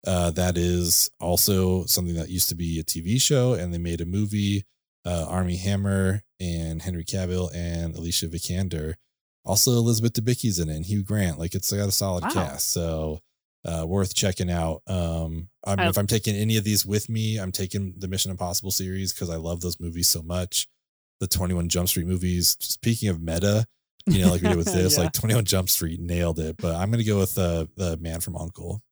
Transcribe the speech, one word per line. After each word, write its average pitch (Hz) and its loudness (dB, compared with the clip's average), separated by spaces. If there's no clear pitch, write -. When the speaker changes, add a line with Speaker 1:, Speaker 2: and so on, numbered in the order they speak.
Speaker 1:
uh, 90 2
that 90 2
is 87 2
also 92 2
something 87 0
that 82 -4
used 90 0
to 87 -4
be 82 -2
a 78 -4
T - -4
V 98 0
show, 127 4
and 87 -2
they 85 -2
made 85 -2
a 85 -4
movie. 101 0
Uh, 85 -2
Armie 90 0
Hammer 98 2
and 85 -4
Henry 85 -4
Cavill 90 -2
and 85 -4
Alicia 82 -2
Vikander. 82 -4
Also, - 2
Elizabeth 117 4
Debicki's 113 0
in 80 0
it, 78 -4
and 80 -4
Hugh 101 0
Grant. 95 0
Like, 82 -4
it's - -2
got 101 0
a 95 0
solid 90 0
Speaker 2:
Wow. 87 0
Speaker 1:
cast. 76 -2
So, 80 -2
uh, 82 -2
worth 95 0
checking 92 0
out. 82 0
Um, 82 -2
I - -4
mean, 180 2
Speaker 2:
I - 4
Speaker 1:
if - 0
I'm 101 0
taking 104 0
any 110 2
of 104 0
these 104 2
with 101 -2
me, 110 0
I'm 92 -4
taking 95 -4
the 95 -8
Mission 95 -2
Impossible 98 -4
series 95 -4
'cause 87 -6
I 82 -4
love 85 -4
those 90 -4
movies 85 -2
so 82 0
much. 90 -4
The 95 -2
Twenty-one 90 0
Jump 87 0
Street 85 -2
movies. 90 2
Speaking - 0
of 85 0
meta, 95 2
you 139 6
know, 92 8
like 87 2
we 87 4
did 92 4
with 82 0
Speaker 2:
<laughs> - 0
Speaker 1:
this, 92 4
Speaker 2:
Yeah. 87 4
Speaker 1:
like, 82 0
Twenty-one 110 2
Jump 92 2
Street 85 -2
nailed 87 0
it. 80 -2
But 82 0
I'm 98 0
gonna 117 2
go 104 2
with, 95 2
uh, 85 2
The 87 -2
Man 82 -6
from 85 -6
uncle. 85 -8